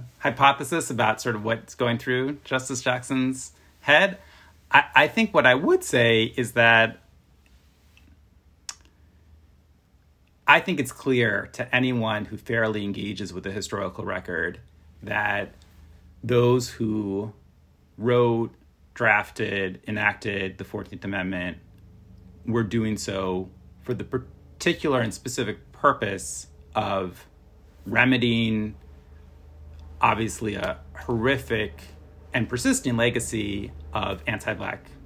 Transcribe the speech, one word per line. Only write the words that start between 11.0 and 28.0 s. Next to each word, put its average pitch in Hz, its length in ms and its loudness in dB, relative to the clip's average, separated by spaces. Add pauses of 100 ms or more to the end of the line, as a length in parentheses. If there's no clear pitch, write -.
to - 200 -6
anyone 113 520 -2
who 110 100 -12
fairly 110 480 -2
engages 101 480 -8
with 90 120 -12
the 98 80 -6
historical 98 520 -8
record 92 560 -6 (420)
that 104 520 -4 (680)
those 123 460 4
who 107 640 -4 (640)
wrote, 120 560 2 (400)
drafted, 104 920 0
enacted 104 720 -2
the - 60 -10
fourteenth 98 400 -10
Amendment 92 540 -4 (880)
were 117 160 0
doing 110 340 -2
so 95 520 -4 (340)
for 190 120 -4
the 190 100 -8
particular - 960 -2
and 110 140 -4
specific 117 580 -8
purpose 107 720 -2 (280)
of 98 520 -4 (600)
remedying, 117 880 2 (1300)